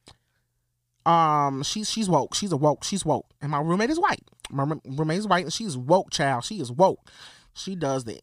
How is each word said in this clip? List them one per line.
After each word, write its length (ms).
um, 560
she's, 260
she's 180
woke. 280
She's 160
a 60
woke. 260
She's 200
woke. 220
And 100
my 80
roommate 300
is 100
white. 240
My 120
room-, 220
roommate 320
is 100
white, 160
and 100
she's 220
woke, 360
child. 340
She 140
is 120
woke. 380
She 220
does 280
the 200